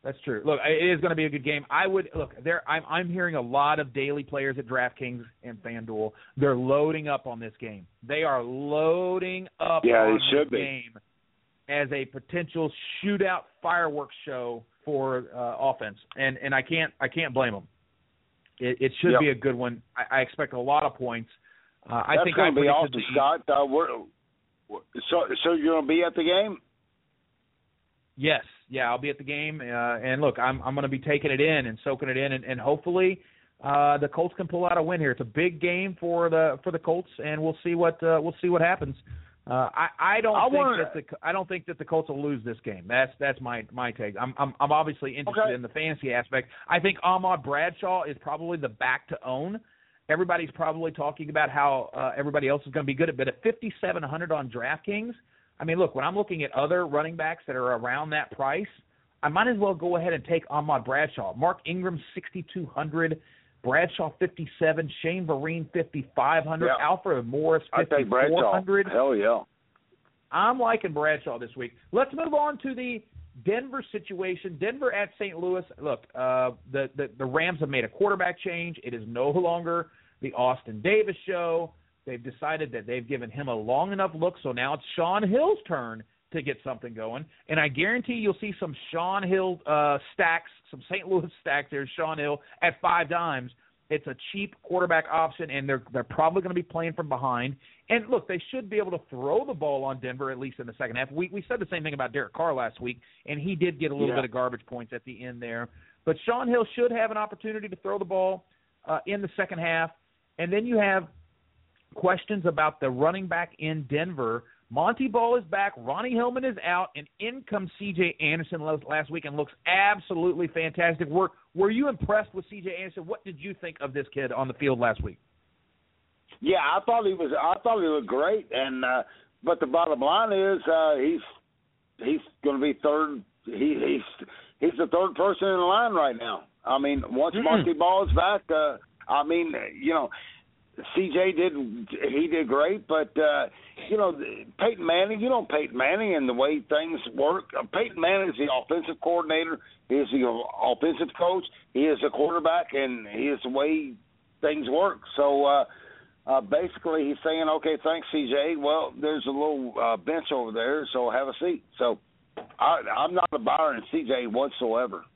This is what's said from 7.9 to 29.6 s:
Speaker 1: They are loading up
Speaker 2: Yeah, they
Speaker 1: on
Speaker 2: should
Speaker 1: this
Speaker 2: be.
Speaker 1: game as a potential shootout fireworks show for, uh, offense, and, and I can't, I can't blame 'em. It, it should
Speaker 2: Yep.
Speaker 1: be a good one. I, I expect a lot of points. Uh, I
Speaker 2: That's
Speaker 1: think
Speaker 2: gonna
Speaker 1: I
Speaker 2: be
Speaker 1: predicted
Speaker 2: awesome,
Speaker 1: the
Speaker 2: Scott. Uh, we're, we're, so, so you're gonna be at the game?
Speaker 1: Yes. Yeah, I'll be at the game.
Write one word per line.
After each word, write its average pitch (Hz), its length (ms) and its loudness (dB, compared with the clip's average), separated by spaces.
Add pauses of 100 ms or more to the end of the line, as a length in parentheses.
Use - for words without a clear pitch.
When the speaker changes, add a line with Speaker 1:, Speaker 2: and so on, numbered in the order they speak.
Speaker 1:
They 147 160 -2
are 139 200 2
loading 175 1040 0 (100)
up 165 260 2
Speaker 2:
Yeah, 117 200 8
they 110 80 6
Speaker 1:
on 107 80 4 (100)
Speaker 2:
should 143 160 4
Speaker 1:
this 139 60 -12
Speaker 2:
be. 113 60 0
Speaker 1:
game 117 420 -6 (680)
as 143 240 0
a 135 140 -2
potential 160 640 -4 (320)
shootout 190 400 0 (180)
fireworks 160 540 0 (100)
show 120 380 -6 (220)
for, 135 400 0 (100)
uh, 120 240 -4
offense, 117 400 -2 (180)
and, 135 220 0
and 135 160 -4
I 131 80 2
can't, 160 380 -2
I 131 80 0
can't 151 260 -4
blame 120 220 2
'em. 95 100 -14 (920)
It, 127 200 -2
it 131 120 2 (100)
should 147 100 6
Speaker 2:
Yep. 127 80 8
Speaker 1:
be 151 100 6
a 131 40 0
good 120 220 0
one. 120 260 -4 (140)
I, 127 220 0
I - 20 4
expect 131 320 -4
a 127 80 -6
lot 143 240 2
of 139 100 -2
points. 117 340 -6 (640)
Uh, 117 40 -4 (120)
I 151 80 2
Speaker 2:
That's 165 100 4
Speaker 1:
think 165 120 0
Speaker 2:
gonna 160 120 6
Speaker 1:
I - 20 6
Speaker 2:
be 139 100 0
Speaker 1:
predicted 143 160 6
Speaker 2:
awesome, 151 160 2
Speaker 1:
the 113 100 -4 (100)
Speaker 2:
Scott. 143 500 4
Uh, 143 40 4
we're, 151 220 2 (800)
we're, 101 120 -12 (300)
so, 170 140 4 (180)
so 170 120 4
you're 160 200 4
gonna 151 140 2
be 165 160 4
at 170 100 0
the 170 80 0
game? 185 360 2 (1600)
Speaker 1:
Yes. 147 240 2 (260)
Yeah, 123 220 -2
I'll 123 80 0
be 143 120 -4
at 139 60 -6
the 139 80 -16
game. 147 360 -6